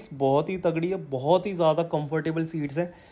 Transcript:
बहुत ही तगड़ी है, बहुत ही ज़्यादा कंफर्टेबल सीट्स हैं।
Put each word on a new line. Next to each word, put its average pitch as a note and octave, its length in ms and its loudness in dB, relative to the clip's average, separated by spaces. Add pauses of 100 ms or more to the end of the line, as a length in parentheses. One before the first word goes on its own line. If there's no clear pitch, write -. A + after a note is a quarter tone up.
(140)
बहुत C#3 360 2
ही F#3+ 80 -2
तगड़ी E3 300 0
है, F#3+ 80 -2 (140)
बहुत D3+ 360 2
ही G3+ 80 -4
ज़्यादा E3 300 4
कंफर्टेबल D#3+ 600 -2
सीट्स D3+ 340 -4
हैं। F3 140 -2 (200)